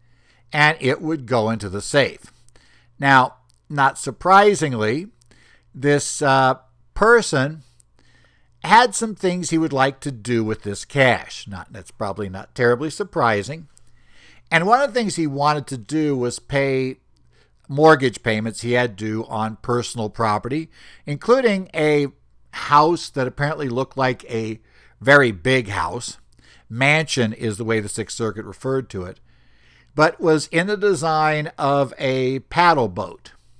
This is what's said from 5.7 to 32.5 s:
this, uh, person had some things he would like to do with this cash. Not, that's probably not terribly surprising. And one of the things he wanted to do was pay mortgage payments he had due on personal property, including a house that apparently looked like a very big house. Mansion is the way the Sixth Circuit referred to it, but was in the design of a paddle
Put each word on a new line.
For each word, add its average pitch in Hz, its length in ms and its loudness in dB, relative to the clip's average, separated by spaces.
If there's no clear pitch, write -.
this, 143 480 -2
uh, 135 340 4
person 160 680 2
had 220 320 4
some 220 220 -6
things 180 340 -2
he 165 80 2
would 160 140 0
like 139 260 0
to 143 140 -8
do 117 320 -2
with 107 180 -4
this 101 220 -10
cash. 123 640 -2
Not, 95 240 -14
that's 95 180 -18
probably 101 380 -8
not 95 260 -14
terribly 123 360 2
surprising. 143 760 -2
And 165 140 2
one 240 140 4
of 277 120 -2
the 247 80 0
things 202 160 -2
he 165 100 -2
wanted 143 420 0
to 135 100 -10
do 143 380 -2
was 123 220 -4
pay 131 600 -4
mortgage 143 540 4
payments 110 380 -2
he 120 120 -4
had 120 240 0
due 110 280 -6
on 110 380 -6
personal 120 480 -4
property, 117 580 -4
including 208 640 0
a 151 360 0
house 156 580 2
that 131 180 -4
apparently 143 440 -4
looked 127 260 -6
like 127 340 -4
a 113 300 -6
very 135 320 6
big 120 360 -2
house. 95 500 -8
Mansion 135 640 0
is 110 240 -6
the 117 80 -10
way 110 160 0
the 101 80 -8
Sixth - 260 -8
Circuit 107 300 -6
referred 131 460 -6
to 95 140 -10
it, 92 160 -16
but - 260 2
was 156 280 2
in 165 180 0
the 208 100 -2
design 156 800 0
of 139 420 0
a 131 420 -2
paddle 160 480 2